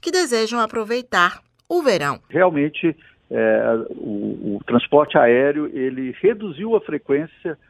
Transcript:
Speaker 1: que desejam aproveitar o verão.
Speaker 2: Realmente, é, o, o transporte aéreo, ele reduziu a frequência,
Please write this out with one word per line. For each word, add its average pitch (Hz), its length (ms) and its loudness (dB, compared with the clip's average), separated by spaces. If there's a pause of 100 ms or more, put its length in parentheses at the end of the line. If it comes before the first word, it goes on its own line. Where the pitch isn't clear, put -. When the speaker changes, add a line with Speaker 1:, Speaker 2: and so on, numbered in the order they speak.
Speaker 1:
que 349 100 -6
desejam 240 480 0
aproveitar 220 880 -4 (220)
o 349 140 0
verão. 143 460 0
Speaker 2:
Realmente, 156 680 0 (320)
é, 113 600 0
o, 101 640 -6
o 101 100 -8
transporte 143 540 2
aéreo, 139 480 4 (100)
ele 131 460 -4
reduziu 208 540 0
a 196 40 0
frequência, 151 800 -4 (120)